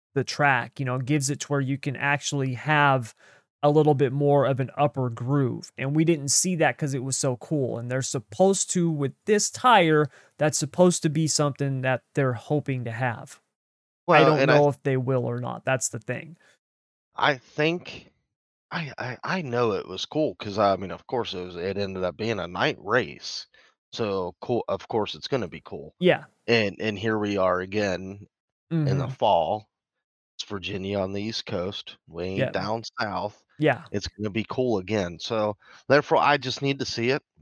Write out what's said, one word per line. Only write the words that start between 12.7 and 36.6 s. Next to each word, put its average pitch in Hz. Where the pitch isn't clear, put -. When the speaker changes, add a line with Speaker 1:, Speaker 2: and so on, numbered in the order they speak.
Speaker 1:
to 117
have. 120
I 156
Speaker 2:
Well, -
Speaker 1:
don't 147
Speaker 2:
and 131
I 139
Speaker 1:
know 147
if 135
they 135
will 127
or 120
not, 123
that's 131
the 120
thing. 127
Speaker 2:
I 135
think, -
I, 165
I, 120
I 185
know 120
it 87
was 92
cool 147
'cause, 101
I 98
mean, 90
of -
course, 117
it 90
was, 87
it 95
ended 95
up 85
being 107
a 85
night 110
race, 98
so, 95
cool, 120
of -
course, 107
it's 127
gonna 113
be 110
cool, 78
Speaker 1:
Yeah. 175
Speaker 2:
and, 107
and 104
here 110
we 101
are 92
again 95
in 95
the 85
Speaker 1:
Mm-hmm. -
Speaker 2:
fall. 104
It's -
Virginia 98
on 95
the 101
East 110
Coast, 95
we 85
ain't 98
Speaker 1:
Yeah. -
Speaker 2:
down 104
south. 101
Speaker 1:
Yeah. 143
Speaker 2:
It's 98
gonna 107
be 101
cool 123
again, 92
so, 107
therefore, 143
I 143
just 127